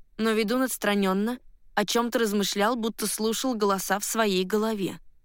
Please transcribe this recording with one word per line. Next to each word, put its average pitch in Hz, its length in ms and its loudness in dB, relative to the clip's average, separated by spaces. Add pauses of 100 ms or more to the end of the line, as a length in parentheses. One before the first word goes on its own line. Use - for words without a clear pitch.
(180)
Но 220 120 2
ведун 220 320 2
отстранённо 202 760 0 (360)
о 208 100 2
чём-то 233 340 0
размышлял, 208 580 0
будто 226 300 -4
слушал 220 480 -2
голоса 196 440 0
в 208 60 -10
своей 202 400 2
голове. 208 560 -2 (240)